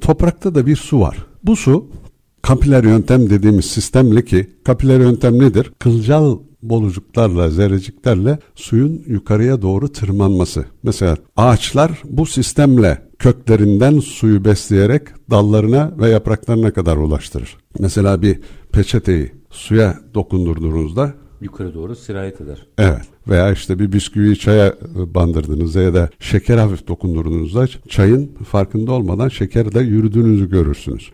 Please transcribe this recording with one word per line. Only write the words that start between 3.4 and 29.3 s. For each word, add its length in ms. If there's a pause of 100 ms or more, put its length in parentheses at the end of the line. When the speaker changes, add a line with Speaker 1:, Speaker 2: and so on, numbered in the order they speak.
Speaker 1:
sistemle, 600
ki 220 (180)
kapiler 360
yöntem 380
nedir? 400
Kılcal 600 (240)
bolucuklarla, 880
zerreciklerle 880 (160)
suyun 520
yukarıya 560
doğru 260
tırmanması. 760 (180)
Mesela 340 (200)
ağaçlar 680
bu 220
sistemle 720 (200)
köklerinden 800
suyu 460
besleyerek 580 (280)
dallarına 680
ve 100
yapraklarına 600
kadar 260
ulaştırır. 600 (220)
Mesela 440
bir 180 (320)
peçeteyi 600 (180)
suya 480 (160)
dokundurduğunuzda 1000 (260)
Speaker 2:
yukarı 340
doğru 220
sirayet 440
eder. 260 (120)
Speaker 1:
Evet. 240 (260)
Veya 240
işte 260
bir 140
bisküviyi 460
çaya 360 (400)
bandırdığınızda 680
ya 140
da 140 (120)
şeker 380
hafif 300
dokundurduğunuzda 800 (220)
çayın 420 (200)
farkında 420
olmadan 360
şekerde 520